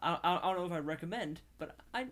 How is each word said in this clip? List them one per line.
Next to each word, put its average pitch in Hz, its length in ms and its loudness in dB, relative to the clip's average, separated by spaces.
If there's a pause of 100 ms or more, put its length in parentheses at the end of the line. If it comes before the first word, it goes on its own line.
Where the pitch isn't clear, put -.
I, 170 200 2
I, 175 140 6
I 185 160 2
don't 185 60 0
know 180 80 0
if 175 60 -2
I 165 60 0
recommend, 160 640 -4 (180)
but - 180 -8 (180)
I, 254 180 -2